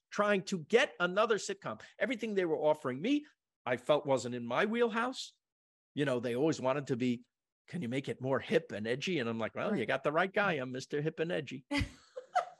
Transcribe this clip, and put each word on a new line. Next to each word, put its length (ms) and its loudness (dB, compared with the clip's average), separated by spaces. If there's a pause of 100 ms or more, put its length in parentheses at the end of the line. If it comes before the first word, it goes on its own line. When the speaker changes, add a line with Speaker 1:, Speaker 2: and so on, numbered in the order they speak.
(120)
Speaker 1:
trying 320 2
to 160 -4
get 400 4
another 380 2
sitcom. 440 -8 (180)
Everything 360 -2
they 100 2
were 120 0
offering 440 0
me, 240 0 (400)
I 120 0
felt 280 2
wasn't 300 0
in 100 -6
my 200 2
wheelhouse. 680 -2 (600)
You 120 0
know, 140 2
they 160 -2
always 260 2
wanted 260 0
to 80 0
be, 280 0 (440)
"Can 140 -8
you 80 -4
make 180 -4
it 140 -8
more 180 0
hip 320 0
and 160 -4
edgy?" 320 0
And 100 -2
I'm 100 -2
like, 160 -4
"Well, 180 -2
you 60 0
Speaker 2:
Right. 80 0
Speaker 1:
got 160 0
the 80 2
right 200 2
guy. 220 2
I'm 180 -4
Mister 300 -4
Hip 180 -2
and 140 -2
Edgy." 340 -6
Speaker 2:
<laughs> 40 -20
You're 100 0 (800)